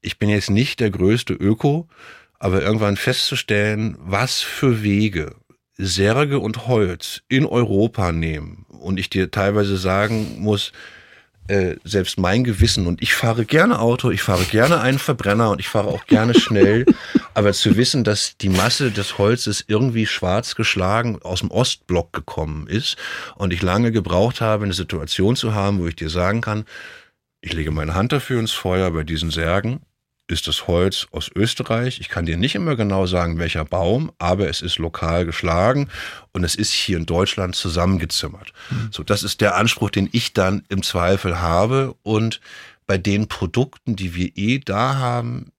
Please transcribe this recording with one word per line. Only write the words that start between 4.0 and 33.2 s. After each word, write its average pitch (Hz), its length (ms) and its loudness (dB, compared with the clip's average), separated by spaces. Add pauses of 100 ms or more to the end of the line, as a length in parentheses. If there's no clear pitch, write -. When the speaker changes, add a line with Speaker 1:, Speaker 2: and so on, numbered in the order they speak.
Speaker 1:
für 117 420 0
Wege 101 520 0 (400)
Särge 110 640 2
und 113 280 -6
Holz 101 640 0
in 135 160 2
Europa 104 640 2
nehmen 80 580 -6
und 92 300 -6
ich 95 100 -6
dir 95 220 0
teilweise 101 460 0
sagen 95 640 -2
muss, 101 320 0 (760)
äh, 95 360 0
selbst 95 340 -2
mein 98 260 2
Gewissen, 95 440 2
und 90 140 -2
ich - 120 0
fahre 117 300 0
gerne 165 360 4
Auto, 120 320 2
ich 95 100 0
fahre 92 240 2
gerne 127 340 4
einen 135 200 2
Verbrenner 113 500 2
und 101 100 0
ich 98 80 -6
fahre 104 220 0
auch - 160 -4
gerne 117 340 6
schnell, 104 460 4 (240)
Speaker 2:
<laughs> - 240 -2
Speaker 1:
aber 101 200 4
zu 104 220 4
wissen, 123 280 2
dass 101 340 0
die 98 120 -2
Masse 107 420 2
des 101 260 -6
Holzes 110 500 0
irgendwie 113 380 2
schwarz - 500 -2
geschlagen 107 680 0
aus 90 180 -4
dem - 120 -4
Ostblock - 640 0
gekommen 78 540 -6
ist - 280 -4 (400)
und 95 160 -2
ich 87 100 -2
lange 101 300 2
gebraucht 98 500 0
habe, 107 220 0
eine 98 100 -2
Situation 92 640 0
zu 113 180 -2
haben, 101 260 2
wo 85 80 -2
ich 82 80 -6
dir 78 140 -6
sagen 90 320 0
kann, 107 240 -4 (760)
ich - 100 -8
lege 80 200 -4
meine 78 220 -2
Hand 98 200 0
dafür 131 260 -2
ins 113 140 -2
Feuer, 92 380 0
bei 80 120 -2
diesen 80 280 -4
Särgen 92 500 -2 (460)
ist 82 200 -4
das - 200 -4
Holz 90 440 0
aus - 240 -10
Österreich. 120 640 -2
Ich 95 100 -14
kann 85 160 -4
dir 82 120 -2
nicht 107 180 -2
immer 165 200 -2
genau 98 300 0
sagen, 87 340 0